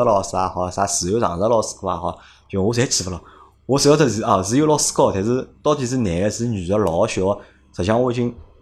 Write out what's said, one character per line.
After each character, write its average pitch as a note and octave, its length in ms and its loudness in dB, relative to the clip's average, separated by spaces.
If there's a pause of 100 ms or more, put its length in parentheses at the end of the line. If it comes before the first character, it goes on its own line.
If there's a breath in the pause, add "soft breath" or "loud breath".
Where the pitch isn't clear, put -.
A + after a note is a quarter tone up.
老 A2 180 2
师 - 140 -6
也 F#2 80 0
好 F2+ 180 -4
啊， F2+ 80 -2
啥 G2 160 -2
自 F2 240 -2
然 A2+ 120 0
常 F2 180 -2
识 G2+ 80 0
老 A2+ 140 2
师 - 160 -6
课 G2 100 -8
也 F2+ 60 -2
好， F2 260 -6 (300 loud breath)
就 G2 120 -2
我 G#2+ 120 2
侪 A#2+ 120 0
记 - 220 -4
勿 - 20 -8
牢。 F2 100 -8 (460 loud breath)
我 C3 140 0
只 C#3+ 100 4
晓 D3 60 8
得 D3 120 4
是， G#2+ 140 -2
啊， G#2 220 2
是 A2 140 0
有 D3+ 100 4
老 D3+ 100 4
师 - 160 -2
教， B2+ 180 4
但 F#2+ 120 -2
是 B2 240 -2 (160)
到 D3 100 2
底 C#3 120 -4
是 B2+ 120 -2
男 F#2 240 0
个 G#2 80 0
是 A#2 160 -4
女 G2+ 220 -4
个， G2+ 100 0
老 F#2+ 300 2
小 F#2+ 180 -2
个， G2+ 160 -2 (320 loud breath)
实 - 40 -20
际 F2 80 -2
上 A2 140 2
我 B2+ 120 0
已 A#2 40 -4
经 A#2+ 200 -2 (260)